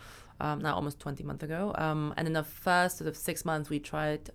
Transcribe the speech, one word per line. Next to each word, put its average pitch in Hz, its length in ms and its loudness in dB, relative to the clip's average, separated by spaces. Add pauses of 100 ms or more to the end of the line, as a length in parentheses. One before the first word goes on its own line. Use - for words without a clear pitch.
(400)
um, 151 220 2
now 151 120 2
almost 147 240 0
twenty 147 240 -6
months 143 220 -6
ago. 170 340 -2
Um, 156 380 2
and 165 100 2
in 160 60 2
the 160 100 4
first 180 560 4
sort 160 100 -4
of 156 80 -2
six - 280 -2
months, 156 260 0
we 147 80 2
tried, 151 560 -2